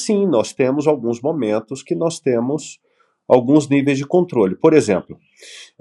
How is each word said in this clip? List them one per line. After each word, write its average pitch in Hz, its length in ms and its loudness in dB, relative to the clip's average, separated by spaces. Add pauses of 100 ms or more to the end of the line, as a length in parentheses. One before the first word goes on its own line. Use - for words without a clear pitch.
sim, 202 260 0
nós 117 240 0
temos 139 340 -2
alguns 120 360 -2
momentos 127 600 -4
que - 140 -6
nós 165 240 -4
temos 127 640 -4 (440)
alguns 127 440 2
níveis 139 280 0
de 139 80 -6
controle. 117 480 0
Por 160 200 4
exemplo, - 440 0 (640)